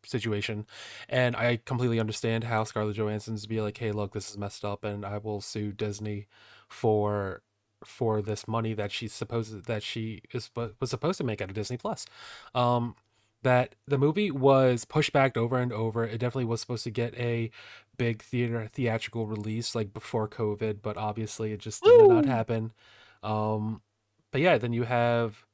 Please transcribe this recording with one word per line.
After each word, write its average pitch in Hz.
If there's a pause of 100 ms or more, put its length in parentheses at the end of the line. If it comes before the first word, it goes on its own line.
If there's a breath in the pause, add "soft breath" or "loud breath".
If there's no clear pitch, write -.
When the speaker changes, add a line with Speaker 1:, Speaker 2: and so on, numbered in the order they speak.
Speaker 1:
situation, 107 (420 loud breath)
and 123
I 120
completely 120
understand 113
how 110
Scarlett 107
Johansson's 107
be 110
like, 104
"Hey, 110
look, 104
this -
is 101
messed 101
up, 101
and 101
I 104
will 104
sue 104
Disney 104 (420 loud breath)
for, 104 (420)
for 110
this 101
money 113
that 104
she's 110
supposed, 110
that 107
she 110 (100)
is, -
was 120
supposed 156
to 165
make 110
out 95
of 98
Disney 110
Plus." - (500 loud breath)
Um, 120 (460)
that 127 (120)
the 139
movie 160
was 131
pushed -
back 135
over 120
and 123
over. 113
It 110
definitely 123
was 117
supposed -
to 123
get 117
a 117 (480 loud breath)
big 117
theater, 117
theatrical 113
release, 107
like, 107
before 110
covid, 107
but 107
obviously 107
it 104
just -
did 440
not 330
Speaker 2:
Woo! 269
Speaker 1:
happen. 113 (500 loud breath)
Um, 107 (500)
but 135
yeah, 165
then 117
you 120
have 117